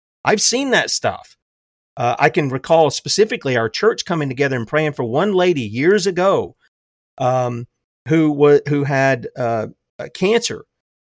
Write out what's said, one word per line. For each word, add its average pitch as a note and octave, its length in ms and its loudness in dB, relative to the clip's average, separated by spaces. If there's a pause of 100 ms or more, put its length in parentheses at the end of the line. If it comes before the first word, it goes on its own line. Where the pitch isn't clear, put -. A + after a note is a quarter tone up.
(240)
I've D3 160 2
seen C4+ 300 0
that E3 200 2
stuff. - 460 -6 (600)
Uh, B2 220 -2
I D3 100 4
can D3+ 220 0
recall D3 400 2
specifically D3+ 640 -2
our A2+ 140 0
church - 340 0
coming D#3 240 -4
together C3 260 -2
and A#2 140 -4
praying D3+ 240 0
for D3 100 -6
one D3 300 0
lady F3+ 300 2
years D#3 440 2
ago, F3 480 0 (600)
um, B2 500 -2 (400)
who D#3 240 2
wa-, D3 280 6 (100)
who C#3+ 160 0
had, C3+ 500 0
uh, A#2 340 -4 (300)
uh, - 140 -12
cancer, - 540 -2 (460)